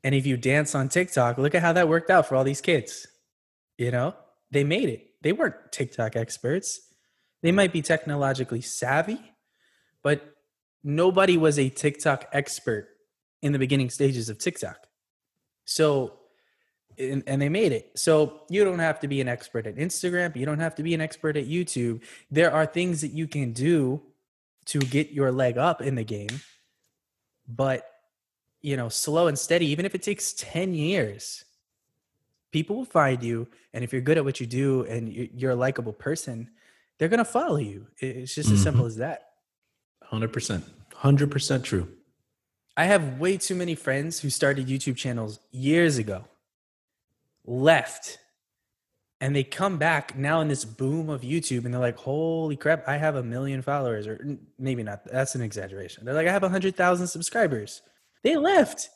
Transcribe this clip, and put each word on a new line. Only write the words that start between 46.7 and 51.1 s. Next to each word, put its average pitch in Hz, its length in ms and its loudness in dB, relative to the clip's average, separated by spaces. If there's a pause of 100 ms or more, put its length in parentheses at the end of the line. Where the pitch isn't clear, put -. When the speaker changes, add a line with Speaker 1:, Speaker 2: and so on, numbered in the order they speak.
Speaker 1:
left, 131 760 0 (1000)
and 139 160 -2
they 139 80 2
come 190 340 -2
back 147 400 0
now 147 220 0
in 156 80 0
this 143 160 -2
boom 135 460 -4
of 139 120 -6